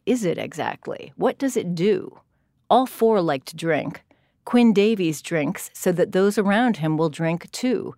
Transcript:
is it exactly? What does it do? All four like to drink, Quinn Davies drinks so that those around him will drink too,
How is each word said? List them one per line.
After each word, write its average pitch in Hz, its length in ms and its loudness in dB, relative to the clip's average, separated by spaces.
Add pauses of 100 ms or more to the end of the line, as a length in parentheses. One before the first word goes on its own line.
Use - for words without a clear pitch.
is 233 180 0
it 165 140 -2
exactly? - 800 -8
What 180 200 -2
does 269 180 -4
it 180 200 -4
do? 190 440 -2 (480)
All 247 200 4
four 220 340 2
like 147 240 -2
to - 100 -14
drink, 160 480 -4 (440)
Quinn 240 240 6
Davies 196 500 2
drinks 160 520 -4
so - 180 0
that 175 220 0
those 202 240 2
around 208 400 2
him 156 180 0
will 160 140 2
drink 165 420 -4
too, - 460 -2